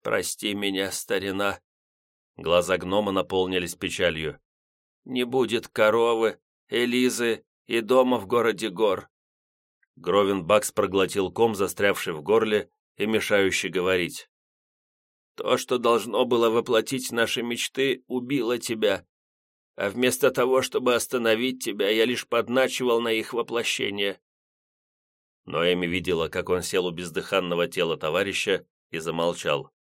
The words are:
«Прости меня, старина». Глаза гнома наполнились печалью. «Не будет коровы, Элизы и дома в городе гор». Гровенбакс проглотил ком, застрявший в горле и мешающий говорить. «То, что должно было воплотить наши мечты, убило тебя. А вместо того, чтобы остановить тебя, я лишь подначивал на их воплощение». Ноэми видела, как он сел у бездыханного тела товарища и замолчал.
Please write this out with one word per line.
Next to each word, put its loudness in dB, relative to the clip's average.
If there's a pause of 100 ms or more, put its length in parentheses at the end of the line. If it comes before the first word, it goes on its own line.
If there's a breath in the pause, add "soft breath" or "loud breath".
«Прости -4
меня, -2
старина». -4 (760)
Глаза 2
гнома 0
наполнились 0
печалью. -2 (640)
«Не -2
будет 0
коровы, 2 (300)
Элизы 0 (220)
и 0
дома 4
в -10
городе 2
гор». 0 (880)
Гровенбакс 2
проглотил 0
ком, 0
застрявший -2
в -8
горле 2 (260)
и -4
мешающий 2
говорить. -2 (1040)
«То, 0
что -2
должно 2
было 2
воплотить 0
наши 0
мечты, -2
убило -2
тебя. 0 (720)
А -2
вместо 2
того, 2
чтобы 0
остановить 0
тебя, -2
я 4
лишь -4
подначивал 0
на -2
их -4
воплощение». -4 (1300)
Ноэми 0
видела, -2
как -6
он 0
сел -2
у -2
бездыханного -2
тела -2
товарища -2 (220)
и -10
замолчал. -4 (120)